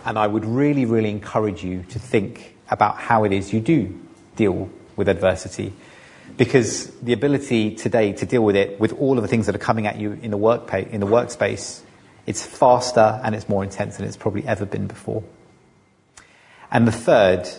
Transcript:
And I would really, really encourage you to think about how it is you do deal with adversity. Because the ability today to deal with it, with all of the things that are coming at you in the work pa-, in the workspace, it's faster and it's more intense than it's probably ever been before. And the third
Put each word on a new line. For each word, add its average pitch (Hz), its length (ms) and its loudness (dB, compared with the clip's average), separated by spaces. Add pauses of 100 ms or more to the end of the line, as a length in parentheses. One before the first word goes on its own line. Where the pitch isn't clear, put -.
And 110 140 -4
I 107 80 2
would 107 180 -2
really, 139 400 0
really 110 260 0
encourage 104 540 -4
you 90 260 -6
to 107 80 -10
think - 580 -4 (140)
about - 280 0
how 110 260 2
it 98 80 2
is 98 200 -2
you 113 80 0
do 113 380 0 (380)
deal 95 320 0 (280)
with 101 120 0
adversity. 92 640 -2 (640)
Because 117 500 2 (140)
the 120 120 -2
ability 117 640 0
today 107 380 2
to 95 120 -6
deal 123 160 2
with 101 140 4
it, 101 240 0
with 110 140 2
all 135 240 2
of 110 40 0
the 104 60 -4
things 113 180 0
that 101 80 0
are 95 40 -4
coming 110 280 -2
at 107 140 -4
you 104 200 -6
in 117 120 -8
the 104 40 -2
work 110 300 2
pa-, - 120 -2
in 104 220 -6
the 101 60 0
workspace, 107 760 0 (460)
it's - 180 -6
faster 113 760 4
and 110 120 -2
it's 110 140 -8
more 98 140 0
intense 101 360 -8
than 98 80 -6
it's 107 100 -10
probably - 300 -4
ever 104 200 -4
been 98 220 -6
before. 110 340 -8 (1500)
And 117 160 4
the 113 40 2
third 98 560 4 (100)